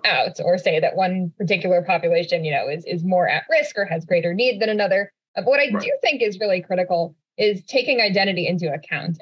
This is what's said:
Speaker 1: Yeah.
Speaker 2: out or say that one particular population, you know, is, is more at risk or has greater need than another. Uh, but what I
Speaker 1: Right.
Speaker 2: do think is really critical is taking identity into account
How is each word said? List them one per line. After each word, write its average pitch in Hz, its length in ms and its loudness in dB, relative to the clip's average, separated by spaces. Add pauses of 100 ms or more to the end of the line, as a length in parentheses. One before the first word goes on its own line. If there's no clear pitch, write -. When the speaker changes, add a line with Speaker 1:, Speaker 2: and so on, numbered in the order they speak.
Speaker 1:
Yeah. 135 220 2
Speaker 2:
out - 140 -8
or 175 160 2
say 175 220 0
that 165 160 0
one 185 420 0
particular 180 440 2
population, 170 640 0
you 151 60 -2
know, 135 180 -2
is, 160 160 -6
is 170 180 -4
more 180 240 2
at 135 220 0
risk 294 280 0
or 202 60 0
has 165 220 -4
greater 170 280 0
need 220 280 0
than 220 80 2
another. 196 420 0 (240)
Uh, 196 60 -4
but 185 60 -2
what 277 120 4
I 294 140 2
Speaker 1:
Right. - 100 -2
Speaker 2:
do - 80 -4 (100)
think 294 200 0
is 208 180 -2
really 196 220 0
critical 180 540 -2 (220)
is 208 280 0
taking 262 340 0
identity 190 480 0
into 170 260 -2
account 156 480 -6